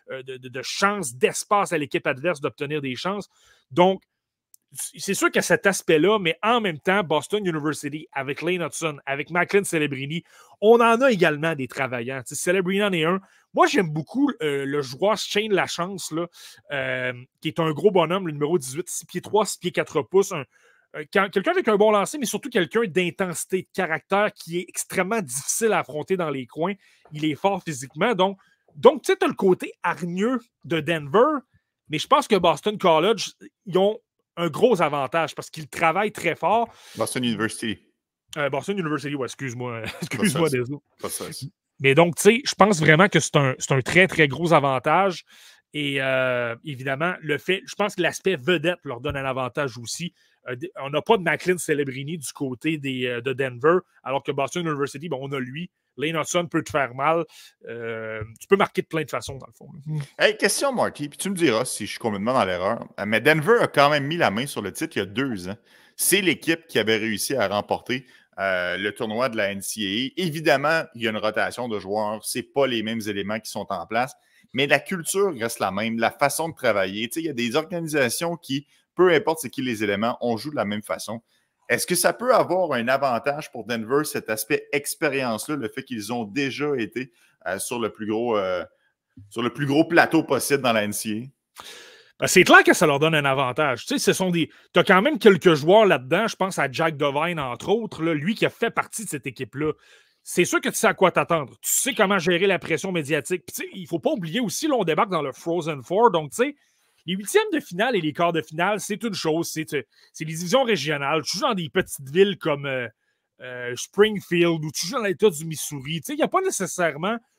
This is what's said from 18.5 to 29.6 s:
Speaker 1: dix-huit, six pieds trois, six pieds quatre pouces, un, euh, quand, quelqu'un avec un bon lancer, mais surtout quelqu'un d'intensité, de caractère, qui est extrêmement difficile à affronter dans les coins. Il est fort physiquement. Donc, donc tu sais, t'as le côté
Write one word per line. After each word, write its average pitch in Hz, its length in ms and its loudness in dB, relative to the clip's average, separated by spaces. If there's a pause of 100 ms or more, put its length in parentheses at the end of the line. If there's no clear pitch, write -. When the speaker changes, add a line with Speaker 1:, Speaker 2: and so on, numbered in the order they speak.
Speaker 1:
dix-huit, 131 320 -6
six - 160 -10
pieds 175 160 -8
trois, 208 240 0
six - 120 -8
pieds 175 140 -4
quatre 156 300 -2
pouces, 190 320 2
un, 143 100 -6 (540)
euh, 151 160 -10
quand, 202 160 4
quelqu'un 208 220 0
avec 359 180 0
un 208 80 4
bon 214 140 6
lancer, 202 260 0
mais 262 80 -2
surtout - 240 -6
quelqu'un 208 380 0
d'intensité, 180 760 -2
de - 120 -16
caractère, 190 600 0
qui 170 260 -8
est 180 80 -6
extrêmement 190 540 -4
difficile 143 500 -2
à 175 80 2
affronter 151 380 -4
dans 165 120 -2
les 135 160 -6
coins. 170 280 -4 (400)
Il 151 100 -6
est 151 120 -2
fort 196 280 -4
physiquement. 151 520 -4
Donc, 190 220 0 (380)
donc 240 280 4
tu 381 100 0
sais, 381 40 0
t'as 359 100 2
le 247 60 0
côté 196 380 2 (100)